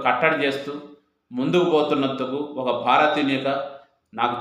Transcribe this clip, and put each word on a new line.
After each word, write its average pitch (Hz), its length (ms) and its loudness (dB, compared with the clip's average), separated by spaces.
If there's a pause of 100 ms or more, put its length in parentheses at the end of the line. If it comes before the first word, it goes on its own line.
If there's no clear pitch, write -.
కట్టడి 156 400 4
చేస్తూ 139 260 -2 (600)
ముందుకు 165 380 2
పోతున్నందుకు 139 680 0 (220)
ఒక 127 80 -2 (160)
భారతీయునిగా 135 680 2 (600)
నాకు 120 280 -2